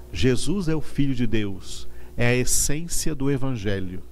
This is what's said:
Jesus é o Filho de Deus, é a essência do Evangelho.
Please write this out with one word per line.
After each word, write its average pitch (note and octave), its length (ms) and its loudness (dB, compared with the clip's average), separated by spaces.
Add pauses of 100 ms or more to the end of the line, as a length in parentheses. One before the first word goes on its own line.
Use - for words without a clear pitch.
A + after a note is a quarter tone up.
(120)
Jesus D3 580 0
é D#3 60 2
o D3 40 0
Filho C#3 340 0
de A#2+ 140 2
Deus, G#2 640 -2 (260)
é A#2+ 120 2
a B2 80 4
essência D3+ 800 2
do C3+ 160 0
Evangelho. G2+ 720 -2 (100)